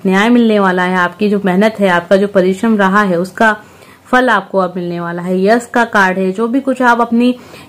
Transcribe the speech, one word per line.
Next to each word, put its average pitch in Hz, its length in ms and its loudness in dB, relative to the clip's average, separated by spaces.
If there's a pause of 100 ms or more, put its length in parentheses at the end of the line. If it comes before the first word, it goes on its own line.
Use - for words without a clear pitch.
न्याय 190 220 2
मिलने 233 300 2
वाला 185 240 0
है। 180 140 -2
आपकी 180 340 -2
जो 202 140 0
मेहनत 196 360 0
है, 202 80 2
आपका 175 280 2
जो 202 100 0
परिश्रम 196 500 0
रहा 202 260 2
है, 185 160 0
उसका 208 380 0 (540)
फल 254 180 2
आपको 196 300 -2
अब 180 180 -2
मिलने 175 240 -6
वाला 170 220 -6
है। 185 220 -2
यस 233 220 2
का 240 180 -2
कार्ड 190 340 0
है। 190 140 -2
जो 220 160 -4
भी 254 120 -2
कुछ 262 220 -4
आप 240 180 2
अपनी 240 360 0 (320)